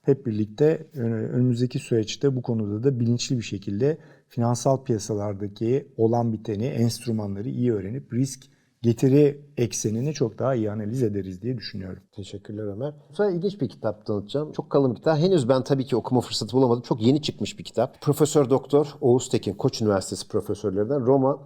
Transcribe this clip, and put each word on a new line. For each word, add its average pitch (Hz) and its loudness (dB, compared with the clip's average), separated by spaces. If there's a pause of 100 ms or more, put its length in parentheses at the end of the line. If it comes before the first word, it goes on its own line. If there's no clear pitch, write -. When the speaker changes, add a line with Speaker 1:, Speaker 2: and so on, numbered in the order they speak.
Speaker 1:
Hep 139 2
birlikte 117 0
ön-, 117 -4
önümüzdeki 123 0
süreçte 123 -2
bu 120 -6
konuda 110 -4
da 131 0
bilinçli 120 0
bir 110 -4
şekilde 107 -2 (300)
finansal 123 0
piyasalardaki 104 -4
olan 117 2
biteni, 107 -4
enstrümanları 110 -2
iyi 123 0
öğrenip 107 -6
risk 131 -2 (400)
getiri 139 4 (120)
eksenini 117 -2
çok 120 -2
daha 131 0
iyi 107 0
analiz 110 -4
ederiz 95 -4
diye 123 -4
düşünüyorum. 95 -12 (140)
Speaker 2:
Teşekkürler 104 -12
Ömer. 107 -8 (160)
Bu 147 -20
sefer 208 2
ilginç 180 -4
bir 120 0
kitap - -6
tanıtacağım. 113 -4
Çok - -8
kalın 139 4
bir 98 -4
kitap. 156 2
Henüz 165 4
ben 131 4
tabii 135 0
ki 123 0
okuma 120 2
fırsatı 113 -4
bulamadım. 127 4
Çok 120 -2
yeni 143 4
çıkmış - -6
bir 170 -14
kitap. - -2
Profesör 147 2
Doktor 143 2
Oğuz 127 4
Tekin, 104 -2
Koç - -2
Üniversitesi 98 -2
profesörlerinden 107 -2
Roma, 135 4